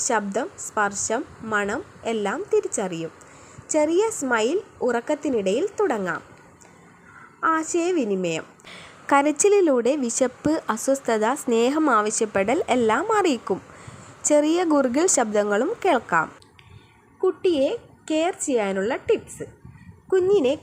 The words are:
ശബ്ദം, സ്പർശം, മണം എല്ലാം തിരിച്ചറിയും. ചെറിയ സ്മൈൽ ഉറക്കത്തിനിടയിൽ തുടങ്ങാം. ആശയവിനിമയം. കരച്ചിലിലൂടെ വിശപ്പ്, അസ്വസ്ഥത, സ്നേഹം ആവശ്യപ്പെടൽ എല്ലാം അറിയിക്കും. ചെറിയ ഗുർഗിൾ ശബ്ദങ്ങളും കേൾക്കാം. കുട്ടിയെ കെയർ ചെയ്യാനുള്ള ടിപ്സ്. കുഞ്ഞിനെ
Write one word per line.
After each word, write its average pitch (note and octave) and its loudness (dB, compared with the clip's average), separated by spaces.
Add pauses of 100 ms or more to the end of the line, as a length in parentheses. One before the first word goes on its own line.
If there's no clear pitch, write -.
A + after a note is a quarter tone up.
ശബ്ദം, G#3+ -2 (180)
സ്പർശം, G#3+ -4 (300)
മണം G#3 -2 (320)
എല്ലാം G#3+ -4 (140)
തിരിച്ചറിയും. F#3 -4 (640)
ചെറിയ D#4+ 2 (160)
സ്മൈൽ B3+ 0 (300)
ഉറക്കത്തിനിടയിൽ A#3+ -2 (140)
തുടങ്ങാം. G#3 -2 (1300)
ആശയവിനിമയം. C4 -2 (680)
കരച്ചിലിലൂടെ D4 4 (100)
വിശപ്പ്, B3 -2 (160)
അസ്വസ്ഥത, A#3 0 (100)
സ്നേഹം B3+ 2 (120)
ആവശ്യപ്പെടൽ G#3+ 0 (180)
എല്ലാം A#3+ 2 (140)
അറിയിക്കും. B3 -2 (680)
ചെറിയ D4+ 4 (140)
ഗുർഗിൾ C#4 2 (100)
ശബ്ദങ്ങളും G#3 0 (140)
കേൾക്കാം. A3+ 0 (960)
കുട്ടിയെ E4+ 0 (400)
കെയർ D#4+ 0 (120)
ചെയ്യാനുള്ള G#3 -2 (140)
ടിപ്സ്. - -4 (640)
കുഞ്ഞിനെ F4+ 4